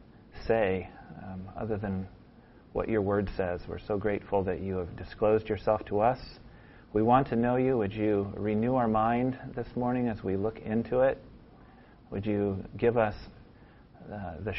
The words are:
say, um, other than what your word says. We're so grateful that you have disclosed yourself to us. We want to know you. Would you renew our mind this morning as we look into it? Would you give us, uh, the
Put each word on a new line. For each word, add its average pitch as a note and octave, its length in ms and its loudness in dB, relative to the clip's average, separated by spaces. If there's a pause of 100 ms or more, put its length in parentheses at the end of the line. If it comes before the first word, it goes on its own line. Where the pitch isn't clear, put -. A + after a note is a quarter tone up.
(480)
say, F#2+ 420 2 (320)
um, F#2+ 200 -10 (140)
other A2 200 -4
than F#2+ 320 -4 (640)
what G2+ 160 -2
your G#2+ 140 2
word G2+ 340 2
says. F2+ 320 -2
We're E2+ 100 -8
so G#2 200 -4
grateful G2+ 440 0
that F2+ 200 -2
you F#2+ 160 -2
have F2+ 180 -6
disclosed G#2+ 520 2
yourself G#2+ 360 0
to G#2 160 0
us. B2+ 180 4 (760)
We G#2+ 100 4
want A#2+ 260 6
to A2+ 80 0
know A#2+ 180 4
you. B2+ 240 4
Would G2+ 140 0
you G#2 420 2
renew G#2+ 400 0
our A#2+ 140 2
mind A#2 500 2 (160)
this A#2+ 220 -6
morning B2 320 0
as G#2+ 160 -4
we F#2+ 100 0
look G#2 240 -2
into A2+ 440 0
it? C3+ 200 2 (880)
Would G2+ 160 -6
you G2+ 380 0 (120)
give A#2 200 2
us, G#2+ 180 2 (1000)
uh, F2+ 320 -10
the G2+ 140 -4